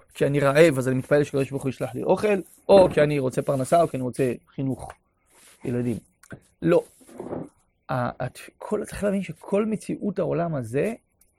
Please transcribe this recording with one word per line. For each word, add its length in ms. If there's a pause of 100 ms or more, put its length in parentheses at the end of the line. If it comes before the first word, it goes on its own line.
(140)
"כי 120
אני 140
רעב, 380
אז 100
אני 80
מתפלל 280
שהקדוש 260
ברוך 120
הוא 80
ישלח 240
לי 80
אוכל", 380 (280)
או 260
"כי 80
אני 160
רוצה 240
פרנסה", 400
או 60
"כי 80
אני 80
רוצה 280 (220)
חינוך 380 (720)
ילדים". 320 (680)
לא. 220 (1040)
ה-, 360
הת-, 140 (200)
כל, 260
צריך 200
להבין 180
שכל 440
מציאות 520
העולם 360
הזה, 400 (440)